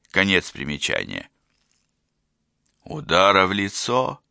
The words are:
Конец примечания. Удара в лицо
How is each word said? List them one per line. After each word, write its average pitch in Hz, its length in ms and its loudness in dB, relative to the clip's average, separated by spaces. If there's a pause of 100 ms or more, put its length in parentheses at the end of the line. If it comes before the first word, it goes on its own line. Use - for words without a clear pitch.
(120)
Конец 95 400 0
примечания. 50 800 -8 (1500)
Удара 95 640 4
в 95 60 -4
лицо 120 760 -4